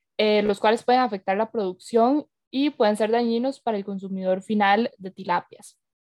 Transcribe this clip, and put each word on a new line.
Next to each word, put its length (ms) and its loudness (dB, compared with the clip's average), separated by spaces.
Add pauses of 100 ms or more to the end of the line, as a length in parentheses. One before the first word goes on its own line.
(180)
eh, 240 2
los 160 0
cuales 240 2
pueden 200 2
afectar 340 -4
la 160 -4
producción 720 0 (240)
y 200 0
pueden 260 2
ser 160 0
dañinos 480 0
para 180 -4
el 60 -8
consumidor 580 -4
final 560 2
de 140 -12
tilapias. 680 -8 (220)